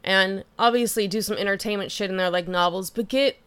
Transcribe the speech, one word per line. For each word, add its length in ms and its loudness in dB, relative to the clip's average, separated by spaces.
And 400 2
obviously 480 2
do 140 -2
some 160 -4
entertainment 520 -2
shit 200 -4
in 80 -4
there 120 2
like 200 -2
novels, 400 0
but 180 -4
get 400 2